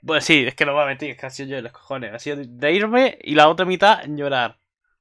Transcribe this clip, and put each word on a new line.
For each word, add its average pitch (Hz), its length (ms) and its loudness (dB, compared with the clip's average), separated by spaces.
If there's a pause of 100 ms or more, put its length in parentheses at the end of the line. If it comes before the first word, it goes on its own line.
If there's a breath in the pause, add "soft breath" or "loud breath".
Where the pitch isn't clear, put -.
bueno, 151 200 -2
sí, 143 260 4
es 135 80 -6
que 156 100 0
lo 143 80 -4
voy 147 100 2
a 139 40 -2
meter, 139 240 -8
es - 60 -14
que - 80 -16
ha 135 40 -10
sido 135 200 -14
yo, 135 120 -8
los 117 100 -12
cojones. 123 420 -12
Ha 117 60 -14
sido 147 180 -8
de 127 340 -4
irme 220 500 0
y - 140 -4
la 151 140 8
otra 170 160 -2
mitad 185 420 2
llorar. 143 500 -4 (440)